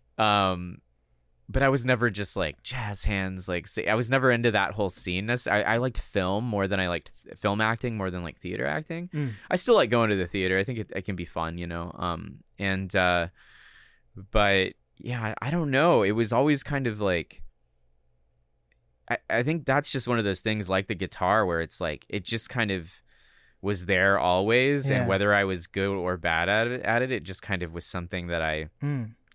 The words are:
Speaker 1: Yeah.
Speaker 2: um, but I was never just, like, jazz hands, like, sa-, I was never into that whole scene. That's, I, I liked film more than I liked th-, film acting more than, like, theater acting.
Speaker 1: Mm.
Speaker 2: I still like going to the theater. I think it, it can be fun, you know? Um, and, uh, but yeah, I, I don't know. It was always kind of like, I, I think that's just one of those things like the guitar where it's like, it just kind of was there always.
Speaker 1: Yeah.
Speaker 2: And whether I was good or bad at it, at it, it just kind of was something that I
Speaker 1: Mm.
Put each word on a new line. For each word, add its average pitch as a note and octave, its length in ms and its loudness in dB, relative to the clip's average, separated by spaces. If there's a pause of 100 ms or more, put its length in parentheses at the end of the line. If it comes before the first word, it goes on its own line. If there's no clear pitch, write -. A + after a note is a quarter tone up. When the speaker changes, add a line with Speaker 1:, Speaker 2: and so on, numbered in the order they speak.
(200)
Speaker 1:
Yeah. G#2 320 4
Speaker 2:
um, F2 260 -6 (760)
but C3 120 2
I C#3 60 6
was C3 140 2
never A#2+ 280 2
just, G2 260 -6
like, E2 240 -2
jazz G#2+ 420 -6
hands, F#2+ 460 -2
like, F2 160 -2
sa-, - 240 -6
I A2 60 4
was A#2 140 0
never C3 220 4
into A#2 200 4
that F#2+ 220 2
whole F#2+ 180 -2
scene. F#2 340 -4
That's, A#2+ 220 -2
I, G#2 140 2
I A2+ 160 2
liked B2 220 -2
film G2 460 -2
more G2+ 220 0
than F#2+ 120 -2
I F#2 100 0
liked F2 220 -6 (140)
th-, - 120 -18
film G#2 220 -2
acting A2+ 380 -2
more F#2+ 140 -4
than, F2+ 120 -6
like, D#2+ 160 -10
theater G2 280 -6
acting. E3 420 -6
Speaker 1:
Mm. C#3+ 240 -4 (160)
Speaker 2:
I - 60 0
still A#3+ 200 4
like C#3+ 140 4
going A2+ 220 4
to G2+ 40 2
the F#2 120 0
theater. F#2 320 0
I G2 40 2
think A#2+ 160 -8
it, G2+ 160 -8
it F#2+ 100 -8
can G2 100 -6
be F2 100 -6
fun, E2 320 -6
you F2 100 -8
know? E2+ 300 -8
Um, E2+ 460 -6 (160)
and, F#2+ 360 -2
uh, F2+ 340 2 (1040)
but G2 420 4 (240)
yeah, A2+ 440 -6
I, - 60 -6
I - 20 -4
don't D#3 220 -2
know. C3+ 320 6
It G2 80 4
was A2 200 2
always C#3 300 4
kind C#3 240 -4
of G#2+ 160 -4
like, F2+ 400 -2 (1700)
I, A#2 80 -2 (120)
I A#2+ 140 2
think D#3 220 -2
that's C#3 260 0
just B2+ 160 -4
one A#2+ 120 2
of G#2+ 60 0
those F#2+ 160 -2
things G#2+ 280 -2
like F#2+ 180 0
the A2 80 -4
guitar F#2+ 520 2
where E2+ 140 0
it's - 200 -6
like, D#2 280 -6
it G2+ 160 -4
just - 240 -6
kind A2+ 200 -2
of F2 240 -4 (680)
was F#2 260 -4
there F#2+ 320 6
always. A#2+ 680 2
Speaker 1:
Yeah. B2+ 100 2
Speaker 2:
And B2 100 0
whether G2+ 240 4
I G2+ 120 6
was F#2 220 -2
good G2 300 0
or F2+ 200 -2
bad E2 300 0
at G#2+ 200 2
it, B2 160 -6
at A#2 180 2
it, B2+ 100 -2
it G#2 120 -4
just F#2 180 -12
kind F#2 220 -4
of E2 100 -8
was E2+ 140 -8
something F2 400 -6
that E2+ 160 -2
I D#2 260 -2 (140)
Speaker 1:
Mm. B2+ 320 -4 (200)